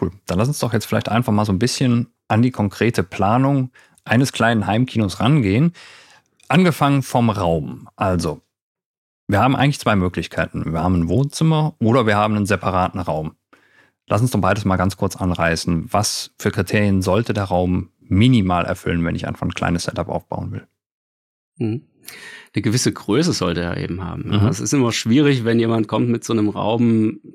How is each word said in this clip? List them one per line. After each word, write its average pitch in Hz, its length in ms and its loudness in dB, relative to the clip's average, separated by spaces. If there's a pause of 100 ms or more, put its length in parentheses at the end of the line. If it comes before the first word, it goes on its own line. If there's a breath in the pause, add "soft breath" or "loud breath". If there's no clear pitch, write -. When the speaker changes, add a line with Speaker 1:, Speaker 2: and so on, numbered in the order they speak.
Speaker 1:
cool. 92 80 -2 (160)
Dann 90 120 -2
lass 117 100 2
uns 147 100 -4
doch 120 140 -2
jetzt 107 120 -2
vielleicht - 240 -2
einfach 110 240 0
mal 104 140 2
so 104 60 0
ein 92 60 0
bisschen 120 500 0 (200)
an 110 140 2
die 127 80 2
konkrete 104 520 0
Planung 127 680 0 (340 soft breath)
eines 123 280 2
kleinen 113 340 0
Heimkinos 107 540 0
rangehen. 123 520 2 (760 loud breath)
Angefangen 143 540 4
vom 120 280 0
Raum. 82 640 -2
Also, 85 460 -2 (840)
wir 101 120 2
haben 131 160 4
eigentlich 143 240 2
zwei 110 160 2
Möglichkeiten. 85 760 -4
Wir 80 100 -2
haben 92 200 2
ein 85 60 0
Wohnzimmer 151 720 0
oder 113 260 4
wir 104 100 4
haben 107 200 2
einen 101 100 0
separaten 92 540 0
Raum. 78 340 -6 (760 soft breath)
Lass 104 120 2
uns 123 120 0
doch 104 80 2
beides 101 260 0
mal 95 100 2
ganz 92 220 0
kurz 98 180 -2
anreißen. 85 720 -2
Was - 480 -2
für 104 120 -2
Kriterien 101 500 0
sollte 95 320 0
der 101 120 -2
Raum 90 440 -2 (120)
minimal 95 640 2
erfüllen, 87 380 -4
wenn 85 100 -2
ich 90 120 -6
einfach - 200 -8
ein 85 80 -6
kleines 85 300 -2
Setup - 260 -6
aufbauen - 420 -8
will? - 140 -12 (880)
Speaker 2:
Mhm. - 260 -4 (720 loud breath)
Eine 104 80 -2
gewisse 110 300 0
Größe 147 400 0
sollte 87 300 -2
er 87 160 -4
eben 90 260 -6
haben. 85 220 -8
Speaker 1:
Mhm. - 60 -4
Speaker 2:
Ja, 104 160 4
es 131 120 -2
ist 123 140 -2
immer 120 180 2
schwierig, 131 520 2
wenn 117 160 2
jemand 113 280 0
kommt 120 200 0
mit 117 160 -2
so - 100 -4
einem 104 140 2
Raum, 110 720 0 (140)